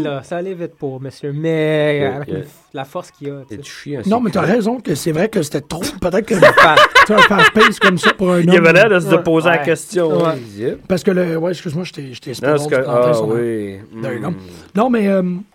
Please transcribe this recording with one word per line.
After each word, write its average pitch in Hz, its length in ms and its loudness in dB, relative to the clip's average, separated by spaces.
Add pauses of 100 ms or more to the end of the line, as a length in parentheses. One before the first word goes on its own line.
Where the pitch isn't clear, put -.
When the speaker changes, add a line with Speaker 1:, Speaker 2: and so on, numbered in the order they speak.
Speaker 1:
là. 139 200 -4
Ça 175 120 -8
allait 185 180 -6
vite 170 240 -10
pour 131 220 -8
monsieur. 135 320 -10
Mais, 151 720 0
euh, 139 60 0
Speaker 2:
Ok, 127 80 -6
Speaker 1:
avec 143 100 -10
Speaker 2:
ok. - 80 -6
Speaker 1:
une - 60 -6
f-, - 60 -12 (260)
la 143 100 -8
force - 280 -12
qu'il 143 180 -12
a, 143 180 -10
tu 107 80 -14
Speaker 2:
C'est - 0 -
Speaker 1:
sais. 139 80 -14
Speaker 2:
chiant, 143 420 -10
Speaker 3:
Non, 214 120 2
Speaker 2:
c'est 247 80 -2
Speaker 3:
mais 185 60 0
t'as 175 140 0
Speaker 2:
chiant. 175 100 2
Speaker 3:
raison 233 260 0
que - 120 -4
c'est - 200 -2
vrai 180 160 0
que 202 120 0
c'était 143 200 -4
trop. - 180 -10 (220)
Peut-être 180 240 0
que 220 100 -2
Speaker 1:
<laughs> - 720 2
Speaker 3:
c'est 208 60 2
un - 40 4
fast-pace 214 640 4
comme 190 180 2
ça - 160 0
pour 185 180 0
un 175 100 4
Speaker 2:
Il 170 80 4
Speaker 3:
homme. 180 80 8
Speaker 2:
avait 165 160 6
l'air 208 160 6
de 185 100 4
se 160 80 -2
Speaker 1:
Ouais. 165 160 2
Speaker 2:
poser 165 260 2
la 165 100 4
Speaker 1:
Ouais. 143 40 -4
Speaker 2:
question. 165 460 0 (120)
Speaker 1:
Ouais. 165 140 0
Speaker 2:
Il 123 80 -12
disait 113 420 -8
Speaker 3:
Parce 180 200 -2
que 202 60 2
le... 175 260 0
ouais, 170 140 -2
excuse-moi, 165 340 -8
je - 80 -14
t'ai, 135 200 -14
je 113 60 -18
t'ai 139 120 -12
Speaker 2:
Non, 113 40 -10 (220)
c'est 143 80 -2
Speaker 3:
spoilé 139 180 0
Speaker 2:
que, - 60 -6
Speaker 3:
tantôt, 123 180 2
Speaker 2:
ah, 123 60 4
Speaker 3:
ça, 113 80 2
non? 107 100 -2
Speaker 2:
oui. 110 460 -4 (240)
Speaker 3:
There - 140 -6
you - 60 -8
go. - 100 -6
Speaker 2:
Hmm. 160 40 -8 (400)
Speaker 3:
Non, 226 140 2
mais, 226 180 0
euh, 190 160 2 (320)